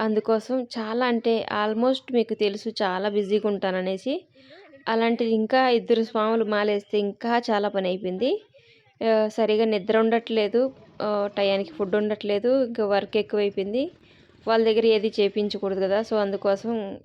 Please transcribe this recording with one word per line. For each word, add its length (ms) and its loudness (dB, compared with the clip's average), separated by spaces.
అందుకోసం 640 0
చాలా 440 -4
అంటే 400 0
almost 560 0
మీకు 220 2
తెలుసు 340 -2
చాలా 400 -2
బిజీగా 400 0
ఉంటాననేసి. 760 -2
అలాంటిది 420 0
ఇంకా 380 2
ఇద్దరు 340 2
స్వాములు 420 0
మాలేస్తే 540 0
ఇంకా 400 -2
చాలా 300 0
పని 200 -2
అయిపోయింది. 540 -2
ఆ, 240 2
సరిగా 360 2
నిద్ర 340 2
ఉండట్లేదు, 720 2
ఆ, 340 -2
టయానికి 360 0
ఫుడ్ 240 -2
ఉండట్లేదు, 680 0
ఇంకా 220 -2
వర్క్ 300 0
ఎక్కువైపోయింది. 720 -2
వాళ్ళ 180 2
దగ్గర 220 2
ఏది 340 2
చేపించకూడదు 600 -2
కదా, 200 0
so 160 -4
అందుకోసం 880 -2